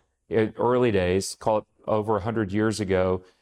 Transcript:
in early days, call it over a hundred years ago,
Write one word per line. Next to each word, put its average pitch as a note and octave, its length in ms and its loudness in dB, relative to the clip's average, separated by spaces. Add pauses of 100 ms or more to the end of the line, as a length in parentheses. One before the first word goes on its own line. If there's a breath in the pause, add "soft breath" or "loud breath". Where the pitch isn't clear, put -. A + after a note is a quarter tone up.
(300)
in A2 280 0
early B2 340 2
days, F#2 460 0
call A2 200 0
it G#2 60 -2 (220)
over G#2+ 300 0
a F#2+ 60 -2
hundred G#2+ 320 -4
years G#2+ 260 0
ago, F#2 460 0 (160 soft breath)